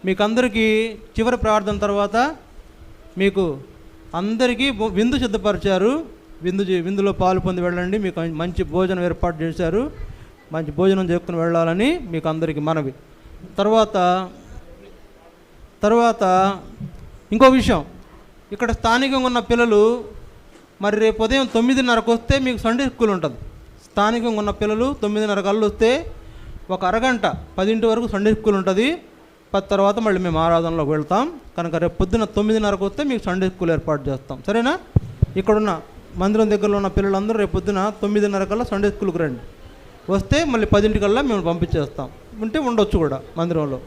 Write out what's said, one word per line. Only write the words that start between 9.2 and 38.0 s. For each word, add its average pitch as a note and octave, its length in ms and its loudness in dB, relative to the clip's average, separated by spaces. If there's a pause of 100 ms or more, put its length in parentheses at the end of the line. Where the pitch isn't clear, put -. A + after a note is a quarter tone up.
చేశారు, F3 480 -2 (600)
మంచి D#3 180 -4
భోజనం F#3 380 2
చేసుకుని E3+ 280 -2
వెళ్ళాలని E3+ 640 2 (120)
మీకు D#3+ 180 -2
అందరికీ D#3 300 -2
మనవి. D3+ 340 -2 (640)
తర్వాత, G3 680 2 (1600)
తర్వాత A3+ 400 4 (1080)
ఇంకో A3+ 160 2
విషయం, A#3 380 2 (680)
ఇక్కడ A#3 200 -4
స్థానికంగా B3+ 540 0
ఉన్న B3 140 0
పిల్లలు A3+ 640 2 (760)
మరి G#3 160 0
రేపు A3 260 2
ఉదయం C4 220 2
తొమ్మిదిన్నరకు A#3+ 680 2
వస్తే A#3 280 2
మీకు B3+ 180 -2
సండే A#3+ 280 0
స్కూల్ B3 240 0
ఉంటుంది. F#3 280 -2 (540)
స్థానికంగా A3 480 0
ఉన్న G#3 100 0
పిల్లలు G#3+ 520 0
తొమ్మిదిన్నర G#3 400 0
కల్లా G#3 260 2
వస్తే A#3 440 0 (580)
ఒక F#3 160 -4
అరగంట, A3+ 400 2 (320)
పదింటి G#3+ 280 2
వరకు A3+ 220 2
సండే G#3 260 2
స్కూల్ G#3+ 220 2
ఉంటుంది. G3 420 0 (560)
పది G3 180 0
తర్వాత G3+ 280 2
మళ్ళీ G3+ 220 2
మేము E3 180 0
ఆరాధనలోకి E3 520 2
వెళ్తాం. F3+ 400 0 (260)
కనుక E3+ 180 -4
రేపు E3 220 0
పొద్దున G#3 260 0
తొమ్మిదిన్నరకు G#3 640 0
వస్తే G3 180 -4
మీకు C4 200 -2
సండే F#3 260 0
స్కూల్ F3+ 220 -2
ఏర్పాటు C#3+ 380 -2
చేస్తాం, C3 380 -8
సరేనా? A#3+ 320 0 (580)
ఇక్కడున్న G#3 440 2 (340)
మందిరం G#3 360 2
దగ్గరలో G3+ 240 2
ఉన్న G3 120 0
పిల్లలందరూ G3 520 0
రేపు F#3+ 120 0
పొద్దున F#3+ 400 0 (100)